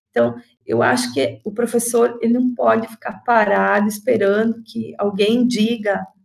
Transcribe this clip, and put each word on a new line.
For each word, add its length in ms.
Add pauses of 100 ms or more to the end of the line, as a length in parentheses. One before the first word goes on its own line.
Então, 260 (300)
eu 160
acho 320
que 320
o 60
professor, 680
ele 140
não 220
pode 320
ficar 360
parado 640
esperando 800
que 320
alguém 500
diga 560 (220)